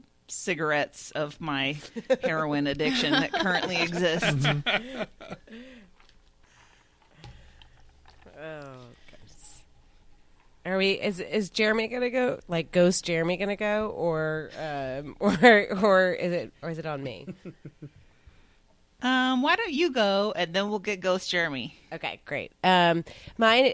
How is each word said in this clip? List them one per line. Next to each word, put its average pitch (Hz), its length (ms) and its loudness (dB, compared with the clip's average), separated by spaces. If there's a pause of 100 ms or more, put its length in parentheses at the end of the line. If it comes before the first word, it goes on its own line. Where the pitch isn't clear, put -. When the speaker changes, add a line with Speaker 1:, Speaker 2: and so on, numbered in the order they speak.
(300)
Speaker 1:
cigarettes 151 840 -2
of 147 280 -6
my 143 340 -2 (260)
<laughs> - 220 -2
heroin 160 440 0
addiction 269 460 0
that - 200 0
currently 180 480 0
exists. 170 480 0
Speaker 2:
Mm-hmm. 156 760 0 (3250)
Speaker 3:
Oh, 147 380 -16 (340)
goodness. - 520 -20 (1040)
Are 185 100 -2
we, 190 160 4
is, 185 280 -2
is 196 300 -4
Jeremy 220 380 0
gonna 247 220 -2
go, 254 360 -2
like, 165 260 -4
Ghost 180 320 4
Jeremy 170 320 0
gonna 196 200 -2
go, 214 400 -2
or, 156 600 -2
um, 143 580 -8
<laughs> - 40 -10
or, 202 460 6 (160)
or 185 300 6
is 175 200 -2
it, 139 200 -6 (100)
or 165 80 -8
is 160 80 -8
it 156 80 -8
on 147 160 -8
me? 117 240 -10 (180)
<laughs> - 0 - (1600)
Speaker 1:
Um, 254 420 2
why 311 120 4
don't 453 180 -2
you 294 200 2
go, 208 420 2
and 170 180 -2
then 202 180 0
we'll 208 100 -2
get 196 180 -4
Ghost 185 320 -2
Jeremy. 151 480 -2 (140)
Speaker 3:
Okay, 160 320 -10
great. 131 260 -8 (140)
Um, 170 400 6 (320)
mine 226 380 6